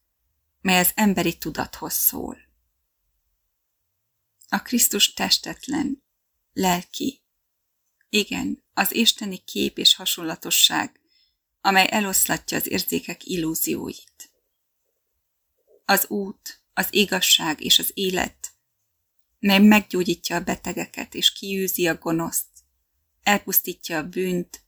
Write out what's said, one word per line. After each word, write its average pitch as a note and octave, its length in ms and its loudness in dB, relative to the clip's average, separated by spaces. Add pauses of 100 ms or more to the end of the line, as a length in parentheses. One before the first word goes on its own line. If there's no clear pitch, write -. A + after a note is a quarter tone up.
(600)
mely F#3 180 2
az F3+ 160 2
emberi F#3 440 2
tudathoz - 540 -8
szól. - 440 -4 (2000)
A G3 140 -2
Krisztus - 500 2
testetlen, - 920 -4 (480)
lelki. F#3 720 -4 (840)
Igen, G#3 640 -2
az - 220 0
isteni G#3 440 0
kép - 400 -4
és - 160 6
hasonlatosság, - 1040 -2 (600)
amely F#3+ 300 4
eloszlatja F#3+ 680 -2
az D#3+ 100 -4
érzékek - 580 -6
illúzióit. - 1040 -6 (1500)
Az G3 240 2
út, - 540 -8 (100)
az F#3+ 180 -2
igazság F3 680 2
és - 180 6
az - 160 0
élet, - 580 -4 (840)
mely G3+ 220 4
meggyógyítja F#3 760 4
a E3+ 40 0
betegeket - 720 -8
és - 180 0
kiűzi F#3+ 560 -2
a E3 100 0
gonoszt, E3 540 -4 (680)
elpusztítja F#3+ 760 -2
a D#3 100 -6
bűnt, F3+ 600 -4